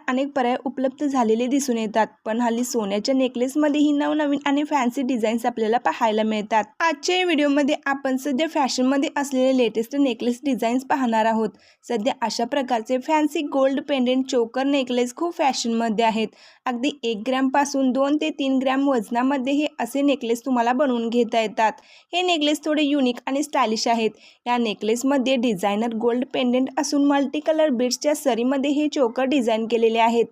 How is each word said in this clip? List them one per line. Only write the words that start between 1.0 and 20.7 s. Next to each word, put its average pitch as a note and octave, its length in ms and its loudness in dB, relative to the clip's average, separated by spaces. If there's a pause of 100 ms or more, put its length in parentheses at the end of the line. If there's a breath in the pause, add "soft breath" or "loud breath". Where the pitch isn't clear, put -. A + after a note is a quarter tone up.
झालेले B3 420 2
दिसून B3+ 320 0
येतात, A3 280 0 (180)
पण A3 160 -2
हल्ली A#3+ 240 0
सोन्याच्या G#3+ 500 -2
नेकलेसमध्येही C4+ 760 2
नवनवीन D4 540 0
आणि C#4+ 180 0
फॅन्सी C#4 380 -2
डिझाईन्स A#3 440 -2
आपल्याला A3+ 320 0
पाहायला A3+ 440 0
मिळतात. G#3+ 420 0 (160)
आजच्या E4 360 0
या F#4 80 2
व्हिडिओमध्ये D4 520 2 (100)
आपण C4+ 300 -2
सध्या C#4+ 320 -2
फॅशनमध्ये C4+ 680 0
असलेले C4 400 0
लेटेस्ट A3+ 400 0
नेकलेस A#3+ 480 -2
डिझाईन्स B3 400 0
पाहणार A3+ 420 0
आहोत. A3 220 0 (360 soft breath)
सध्या A#3+ 280 -2 (100)
अशा A#3 220 -2
प्रकारचे B3 540 -2
फॅन्सी D4+ 440 0 (100)
गोल्ड C4+ 360 2
पेंडंट C4 420 0
चोकर B3 340 0
नेकलेस B3+ 520 0
खूप E4+ 200 -4
फॅशनमध्ये A#3 680 0
आहेत. A3 240 0 (380 loud breath)
अगदी B3 240 -2 (120)
एक A3+ 240 -4
ग्रॅमपासून C4+ 680 0
दोन C#4 240 2
ते D#4 140 -2
तीन C4+ 280 -2
ग्रॅम C4+ 300 0
वजनामध्ये B3+ 640 0
हे C#4+ 140 0 (140)
असे B3+ 220 -2
नेकलेस C4+ 420 0
तुम्हाला A#3+ 280 0